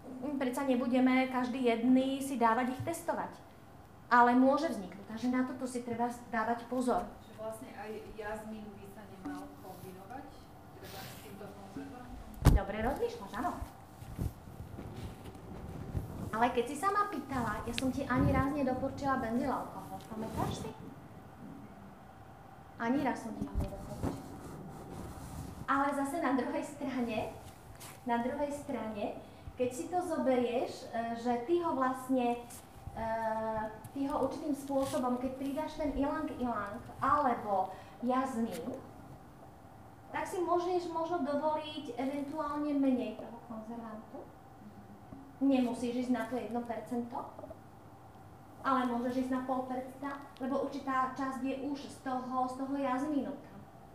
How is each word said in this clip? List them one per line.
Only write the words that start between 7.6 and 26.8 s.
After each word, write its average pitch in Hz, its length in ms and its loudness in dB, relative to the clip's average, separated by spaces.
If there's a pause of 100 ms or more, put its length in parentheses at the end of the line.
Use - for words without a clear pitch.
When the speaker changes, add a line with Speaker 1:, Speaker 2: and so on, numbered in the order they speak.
Speaker 2:
aj 214 120 -8 (280)
jazmín 214 560 -6
by - 160 -14
sa 214 160 -14
nemal 196 400 -8 (160)
kombinovať, 185 640 -12 (560)
treba - 160 -12
s - 240 -10
týmto - 240 -12
konzervantom? - 800 -10 (240)
Speaker 1:
Dobre 196 320 6
rozmýšľaš, 302 560 0
áno. - 140 0 (2750)
Ale 226 240 6
keď 233 160 4
si 294 80 -4
sa 392 160 4
ma 403 160 4
pýtala, 240 560 -2
ja 240 80 -4
som 262 160 2
ti 262 160 -2
ani 254 240 6
raz 269 240 4
nedoporučila 262 640 0
benzyl 240 320 0
alkohol, 190 560 -6
pamätáš 220 560 -2
si? 220 80 -6 (2000)
Ani 277 240 2
raz 254 240 2
som 214 80 -6
ti 202 120 -6
ho - 120 -8
nedoporučila. - 720 -4 (1400)
Ale 277 280 6
zase 277 280 0
na 269 160 4
druhej 285 280 0
strane, 240 680 -2 (720)